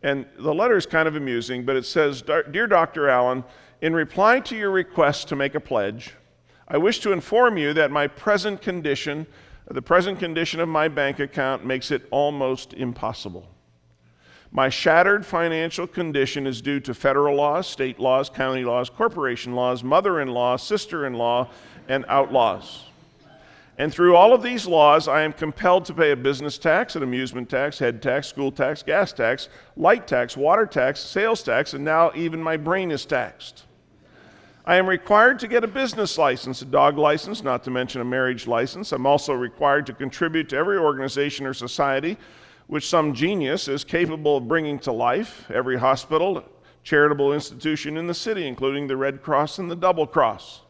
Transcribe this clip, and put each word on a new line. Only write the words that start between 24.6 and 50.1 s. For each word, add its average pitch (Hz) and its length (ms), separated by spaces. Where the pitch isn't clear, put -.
laws, 156 400
I 151 160
am 156 100
compelled 175 540
to 175 80
pay 156 160
a 139 60
business 139 420
tax, 170 380
an 156 80
amusement 127 440
tax, 139 300
head 120 240
tax, 135 240
school 135 240
tax, 139 320
gas 175 300
tax, 120 360
light 190 320
tax, 123 280
water 170 300
tax, 139 340
sales 220 440
tax, 131 280
and 139 120
now 160 320
even 160 260
my 160 140
brain 170 340
is 143 160
taxed. - 580
I 175 100
am 185 120
required 208 500
to 233 100
get 233 160
a 226 40
business 214 500
license, 131 420
a 131 60
dog 143 320
license, 151 440
not 127 220
to 131 60
mention 127 300
a 120 40
marriage 127 440
license. 127 440
I'm 131 140
also 143 260
required 139 540
to 127 80
contribute 160 560
to 135 60
every 185 200
organization 139 720
or 131 80
society 139 640
which 147 220
some 156 240
genius 156 540
is 139 160
capable 156 540
of 123 100
bringing 151 320
to 135 140
life, 120 580
every 127 260
hospital, 147 680
charitable 143 480
institution 151 640
in 165 100
the 175 80
city, 196 320
including 135 400
the 135 100
Red 135 260
Cross 147 360
and 180 100
the 170 60
Double 170 320
Cross. 117 640